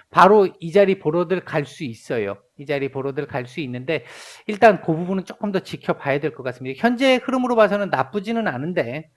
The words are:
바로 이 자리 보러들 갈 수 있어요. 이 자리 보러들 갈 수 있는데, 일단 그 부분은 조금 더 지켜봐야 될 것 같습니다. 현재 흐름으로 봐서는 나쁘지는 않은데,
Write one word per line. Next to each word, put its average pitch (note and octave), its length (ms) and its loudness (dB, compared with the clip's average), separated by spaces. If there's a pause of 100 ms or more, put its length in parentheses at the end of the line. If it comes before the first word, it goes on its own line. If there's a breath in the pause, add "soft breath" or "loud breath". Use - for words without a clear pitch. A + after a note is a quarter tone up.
바로 F#3+ 380 8 (120)
이 E3 120 -8
자리 F#3+ 260 4
보러들 F3 440 -2
갈 D3 240 -4
수 - 180 -14
있어요. A2 540 -6 (200)
이 C#3+ 80 -16
자리 C#3 240 -4
보러들 C#3 380 -6
갈 B2+ 180 -6
수 B2 140 -14
있는데, C3 460 -6 (420 loud breath)
일단 G#3 340 4
그 D#3+ 140 -2
부분은 F3+ 300 -6
조금 - 260 -10
더 F#3 80 -2
지켜봐야 - 600 -4
될 C#3+ 140 -4
것 - 80 -16
같습니다. C3 400 -10
현재 B3 360 2
흐름으로 B3 380 -2
봐서는 G3+ 340 2
나쁘지는 G#3 580 -4
않은데, D3 680 -6